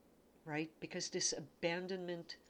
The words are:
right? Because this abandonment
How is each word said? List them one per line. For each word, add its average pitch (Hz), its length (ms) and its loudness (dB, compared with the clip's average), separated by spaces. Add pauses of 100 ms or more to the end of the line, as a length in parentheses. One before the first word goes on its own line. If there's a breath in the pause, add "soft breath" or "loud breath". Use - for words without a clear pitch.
(460)
right? 160 240 2 (100)
Because 170 300 -4
this - 260 2
abandonment 175 1000 -2 (120)